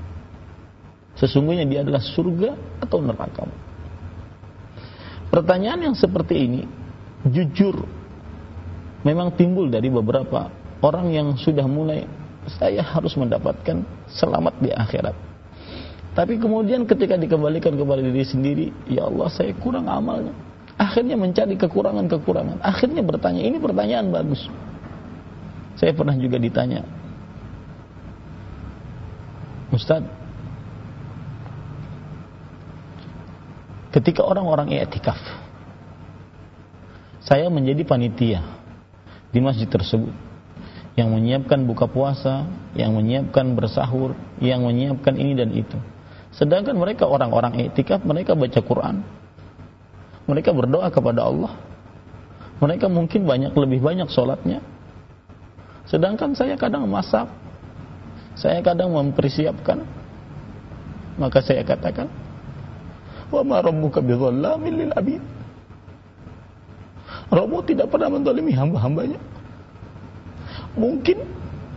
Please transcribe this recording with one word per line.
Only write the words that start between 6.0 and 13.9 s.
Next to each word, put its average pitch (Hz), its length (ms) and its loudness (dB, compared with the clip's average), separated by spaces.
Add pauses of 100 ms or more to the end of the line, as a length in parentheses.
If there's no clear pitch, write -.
ini, 123 180 0 (640)
jujur, 160 640 2 (1160)
memang 170 260 4
timbul 175 400 4
dari 117 160 4
beberapa 107 640 2 (300)
orang 170 260 4
yang 151 200 2 (120)
sudah 147 240 4
mulai, 151 400 0 (540)
"Saya 190 260 2
harus 165 320 0
mendapatkan 139 640 0 (320)